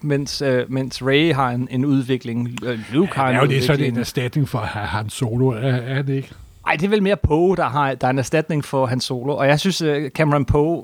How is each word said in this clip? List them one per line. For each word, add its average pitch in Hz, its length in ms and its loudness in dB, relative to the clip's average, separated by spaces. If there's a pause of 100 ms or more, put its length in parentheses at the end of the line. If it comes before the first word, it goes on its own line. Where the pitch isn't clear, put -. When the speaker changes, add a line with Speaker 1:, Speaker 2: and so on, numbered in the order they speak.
Speaker 1:
mens, 143 400 -2
øh, 127 300 2
mens 131 340 -4
Rey 151 280 4
har 131 160 0
en, 123 200 -2
en 127 140 0
udvikling. 123 800 0
Øh, 120 140 -2 (140)
Luke 170 240 2
har 135 140 2
Speaker 2:
Ja, 123 120 2
Speaker 1:
en 143 60 6
Speaker 2:
det 139 60 0
er - 20 2
jo 135 40 2
det, 123 60 2
så 156 60 4
er 143 40 4
det 139 60 -2
Speaker 1:
udvikling. 127 140 0
Speaker 2:
en 123 40 0
erstatning 123 480 -2
for 123 100 -4
Han, 104 280 -4
Han 107 240 -4
Solo, 123 380 0
er, 113 120 -2
er 131 420 -2
det 135 120 -2
ikke? 135 140 -4 (380)
Speaker 1:
Ej, 160 100 -2
det 151 100 -2
er - 40 -2
vel 214 120 2
mere 196 140 2
Poe, 175 400 2
der 170 120 0
har, 135 260 0
der - 120 -2
er 123 40 4
en 135 80 0
erstatning 156 460 0
for 135 220 0
Han 123 140 -2
Solo, 131 360 -4
og 135 100 2
jeg 147 140 4
synes, 190 220 -2
øh, 147 280 -2
Cameron 147 340 2
Poe... 156 400 2